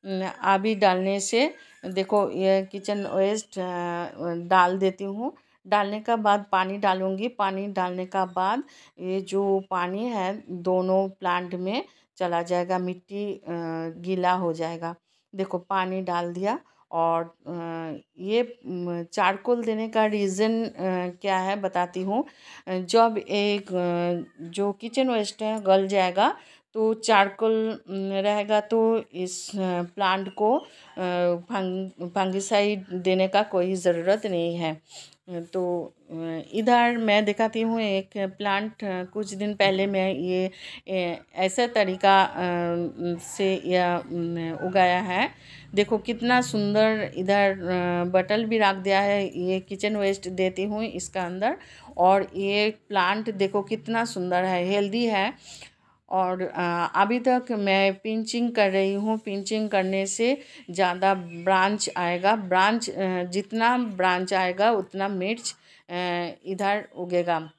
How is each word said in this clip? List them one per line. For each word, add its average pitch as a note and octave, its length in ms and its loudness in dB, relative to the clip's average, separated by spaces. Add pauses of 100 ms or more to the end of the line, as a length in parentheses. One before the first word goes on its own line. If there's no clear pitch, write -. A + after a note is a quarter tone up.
अम, F#3+ 260 -4 (120)
अभी G3 320 2
डालने F#3+ 440 2
से A#3+ 360 0 (300)
देखो F#3+ 460 0
ये F#3+ 300 2 (100)
किचन G3+ 360 -6
वेस्ट, G3 520 0
अ, F3 880 -6
डाल F#3 300 6
देती F#3+ 260 0
हूँ। G#3+ 300 -6 (340)
डालने G3+ 320 0
का A#3 160 0
बाद G#3 360 2
पानी F#3+ 260 0
डालूँगी। F#3+ 500 0
पानी G3 400 -4
डालने F#3 380 -4
का F#3 200 0
बाद F#3 380 -2 (360)
ये F#3+ 220 -4
जो G3 480 0
पानी F#3 360 -2
है G#3 440 -4
दोनों F#3 600 0
प्लांट F3+ 460 -4
में G3 300 -4 (320)
चला F3 240 0
जाएगा, F3+ 380 0
मिट्टी, F#3+ 540 -6
अ, - 80 -12 (560)
गीला F3+ 340 0
हो F3+ 220 0
जाएगा। E3 420 -6 (400)
देखो F#3+ 220 -4
पानी F#3 440 -2
डाल F3 320 -4
दिया G#3 260 -2 (320)
और, E3 320 0 (240)
अ, D#3 40 -10 (680)
ये, G#3+ 220 0
अम, F3 640 -6
चारकोल G#3+ 600 0
देने A3 260 -4
का A3 160 2
रीज़न, G#3+ 600 0
अ, - 60 -8 (500)
क्या G3 160 0
है F#3+ 180 0
बताती F#3 460 -2
हूँ। G#3+ 240 -2 (420)
अ, F#3 100 -2
जब A3 400 4
एक, G3+ 500 -2
अ, F3 760 -2
जो G3 280 -2
किचन A#3 380 -2
वेस्ट G#3+ 320 -2
है G#3+ 200 -4
गल F#3+ 260 6
जाएगा G3 500 2 (360)
तो A3 200 2
चारकोल, A3 960 2
अम, G3 220 -4
रहेगा G#3 480 2
तो A3+ 440 2 (100)
इस, F3+ 380 -8
अ, F#3 320 -2
प्लांट F#3+ 520 -2
को, A3 220 2
अ, - 80 -4 (680)
फंग-, F#3 720 -6
फंगिसाइड G3 800 0
देने F#3 380 2
का G3+ 160 2
कोई F#3 320 0
ज़रूरत F3+ 500 2
नहीं E3+ 300 -2
है। D#3+ 260 -4 (480)
तो, F3 640 -4 (180)
अ, - 20 -12 (400)
इधर A#3+ 440 4
मैं G#3+ 280 4
दिखाती A3 360 0
हूँ A3+ 200 0
एक G3 360 -2
प्लांट। G3+ 680 -4
अ, F#3 200 -4
कुछ G3+ 300 -8
दिन G#3 200 -4
पहले G3 340 2
मैं F#3+ 260 0
ये, F#3 380 -2 (360)
ए, F3+ 320 -4 (160)
ऐसा F#3+ 320 0
तरीका, G3 560 4
अ, - 120 -2 (840)
से F#3+ 460 -2
या, F3+ 300 2
अम, E3 680 -6
उगाया F#3 380 4
है। F#3+ 320 -2 (440)
देखो G#3 220 2
कितना A#3+ 440 0
सुंदर G#3+ 760 2
इधर, G3 360 4
अ, F3+ 580 0
बॉटल F#3+ 360 2
भी A3 120 0
रख G3 180 4
दिया F#3+ 260 2
है। G3+ 380 0
ये F#3 200 -2
किचन G#3 380 -4
वेस्ट G3 320 -2
देती F#3 340 0
हूँ G#3+ 200 -4
इसका F#3 400 -6
अंदर F#3+ 340 -2 (400)
और F#3+ 380 4
ये G3+ 340 2 (200)
प्लांट G3+ 400 2
देखो G3 320 0
कितना A3+ 440 -4
सुंदर F3+ 380 -2
है, F3+ 220 0
हेल्दी G3+ 400 0
है। G#3+ 280 0 (760)
और, F#3 320 0
अ, F3 540 -2
अभी G#3+ 240 4
तक B3 320 2
मैं G3 440 2
पिंचिंग A3 560 -4
कर G#3 200 4
रही G3 220 2
हूँ। G#3+ 240 -2
पिंचिंग G#3 520 -4
करने F#3+ 360 0
से A#3 320 0 (340)
ज़्यादा F#3 420 2
ब्रांच F#3 840 0
आएगा। F3+ 380 2
ब्रांच, G3+ 540 2
अ, F#3 340 -2
जितना A3 540 0
ब्रांच F#3 560 0
आएगा F#3 380 2
उतना G3 360 -2
मिर्च, G3+ 480 -4 (340)
अ, F3 40 -8 (520)
इधर G3+ 500 -2
उगेगा। F3 640 0